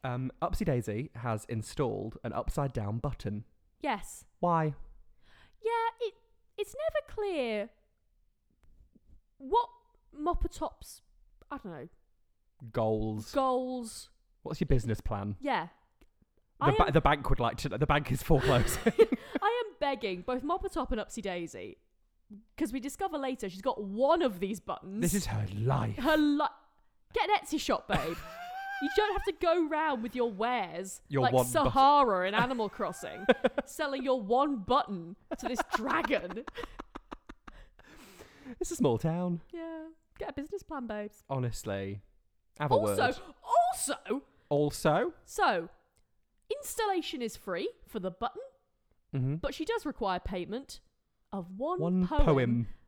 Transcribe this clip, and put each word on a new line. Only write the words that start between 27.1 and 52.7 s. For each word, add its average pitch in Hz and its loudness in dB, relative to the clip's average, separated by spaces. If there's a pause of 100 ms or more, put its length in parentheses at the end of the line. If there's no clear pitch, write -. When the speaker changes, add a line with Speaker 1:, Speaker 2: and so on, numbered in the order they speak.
Speaker 2:
get 311 0
an 415 6
Etsy - -2
shop, - -2
babe. 170 0
Speaker 1:
<laughs> - -14 (540)
Speaker 2:
You 381 -2
don't 415 4
have 415 -2
to 392 -2 (100)
go 339 2
round 302 0
with 233 -8
your 233 0
wares 190 -4
Speaker 1:
Your 139 2
Speaker 2:
like 123 4
Speaker 1:
one 127 6
button. 294 4
Speaker 2:
Sahara 269 6
in 202 0
Animal 233 2
Crossing, - -6 (180)
Speaker 1:
<laughs> - 2
Speaker 2:
selling 277 -4
your 254 2
one 254 4
button 190 0 (240)
to 240 -8
this 240 -2 (160)
dragon. 247 -2 (2250)
Speaker 1:
It's - -4
a 330 -4
small 139 4
town. 170 -2 (100)
Speaker 2:
Yeah. 330 -10 (340)
Get - -6
a 285 -12
business 311 -10
plan, 269 -8
babes. 208 -10
Speaker 1:
Honestly. 104 -4 (580)
Have 147 0
a 240 4
Speaker 2:
Also, 285 2 (120)
Speaker 1:
word. 262 0 (260)
Speaker 2:
also, 294 0 (280)
Speaker 1:
Also? 151 2 (120)
Speaker 2:
so, 208 0 (800)
installation 392 -2
is 226 -4
free 196 -4 (180)
for 220 -8
the 180 -4
button, - -6 (760)
Speaker 1:
Mm-hmm. 135 0
Speaker 2:
but 220 -4
she 320 -6
does 453 -2
require 190 -2
payment 202 -8 (500)
of 185 -6 (100)
one 330 -2
Speaker 1:
One 185 2
Speaker 2:
poem. 302 6
Speaker 1:
poem. 123 4 (200)